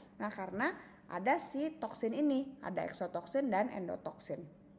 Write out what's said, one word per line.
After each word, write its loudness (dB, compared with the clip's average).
Nah, -2
karena -2
ada 2
si -2
toksin -2
ini, 4
ada -2
eksotoksin 0
dan 4
endotoksin. -6